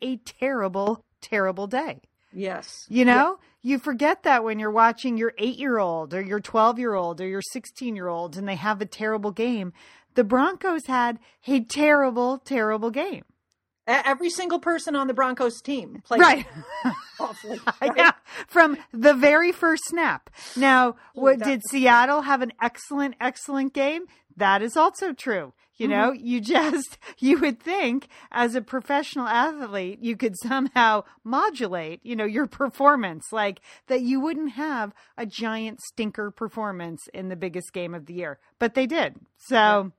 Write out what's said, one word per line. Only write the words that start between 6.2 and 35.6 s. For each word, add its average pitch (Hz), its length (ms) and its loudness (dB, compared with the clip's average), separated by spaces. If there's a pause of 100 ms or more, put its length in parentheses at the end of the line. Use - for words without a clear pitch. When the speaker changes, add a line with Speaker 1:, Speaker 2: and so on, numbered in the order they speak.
Speaker 1:
your 196 200 -4
twelve-year-old 220 800 0
or 185 60 -6
your 190 160 -6
sixteen-year-old 180 920 -8
and 196 120 -8
they 196 80 -4
have 202 240 -2
a 208 60 -6
terrible 214 460 -4
game. 220 400 -4 (420)
The 247 100 4
Broncos 320 640 0
had 240 320 0 (280)
a 262 140 2
terrible, 269 800 2
terrible 220 520 -2
game. 302 340 -6 (640)
Speaker 2:
E-, 233 40 2 (120)
every 277 260 0
single 359 300 -2
person 320 340 -2
on 269 140 0
the 254 60 -2
Broncos 254 460 0
team 240 440 -8
played 240 160 2
Speaker 1:
Right. 311 260 6 (380)
Speaker 2:
<laughs> - 360 -6
awfully, 214 400 -10 (100)
Speaker 1:
<laughs> - 120 -4
Speaker 2:
right? 285 140 0
Speaker 1:
Yeah, 339 160 6 (340)
from 320 320 4 (140)
the 269 220 6
very 302 360 4
first 320 360 0
snap. 302 440 -4 (260)
Now, 254 340 4 (260)
Speaker 2:
Oh, 262 60 -6
Speaker 1:
what, 269 180 6
Speaker 2:
that 214 60 -4
Speaker 1:
did 262 180 0
Speaker 2:
was - 60 -10
Speaker 1:
Seattle 262 520 6
have 269 200 0
an 233 100 -6 (100)
excellent, 277 580 -4
excellent 269 520 -4
game? 302 320 -2 (320)
That 196 260 2
is 226 140 -4
also 359 360 2
true. 185 400 -6 (240)
You 233 120 -2
Speaker 2:
Mm-hmm. 302 100 2
Speaker 1:
know, 247 140 2
you 240 300 -4
just, 294 560 0 (100)
<laughs> - 100 -20
you 269 220 4
would 285 200 0
think 294 480 -2 (220)
as 240 240 0
a 254 60 -2
professional 262 640 -4
athlete, 226 760 -2
you 233 160 -4
could 220 260 -2
somehow 240 600 2 (200)
modulate, 220 800 -4
you 240 120 -8
know, 214 100 -2
your 233 200 0
performance, 247 840 0
like, 202 280 -2 (260)
that 254 160 0
you 262 180 0
wouldn't 302 320 -4
have 240 400 -6 (240)
a 233 80 -8
giant 220 560 -8